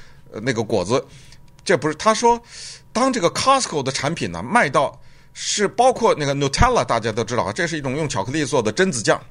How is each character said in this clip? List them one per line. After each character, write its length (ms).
呃， 80
那 100
个 140
果 180
子， 220
这 140
不 120
是。 80
他 180
说， 260
当 220
这 80
个 100
Costco 520
的 100
产 220
品 180
呢， 100
卖 260
到 300
是 340
包 240
括 240
那 80
个 100
Nutella， 480
大 160
家 140
都 100
知 140
道 60
啊， 100
这 140
是 100
一 60
种 140
用 120
巧 160
克 80
力 100
做 200
的 100
榛 180
子 120
酱 180